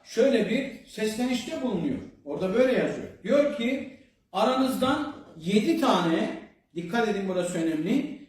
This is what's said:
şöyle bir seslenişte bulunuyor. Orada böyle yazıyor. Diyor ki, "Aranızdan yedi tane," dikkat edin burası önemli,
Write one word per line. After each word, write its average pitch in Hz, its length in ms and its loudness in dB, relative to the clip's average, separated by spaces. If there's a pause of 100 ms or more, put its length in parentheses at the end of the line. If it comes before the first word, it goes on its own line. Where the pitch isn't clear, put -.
şöyle 226 460 2
bir - 360 -4
seslenişte 247 760 -4
bulunuyor. 170 360 -2 (280)
Orada 180 280 -4
böyle 254 180 4
yazıyor. - 360 -2 (160)
Diyor 285 340 2
ki, 247 400 -4 (340)
"Aranızdan 254 840 0 (220)
yedi 196 440 2
tane," 170 480 2 (460)
dikkat 190 320 -2
edin 196 200 0
burası 175 300 -2
önemli, 165 720 0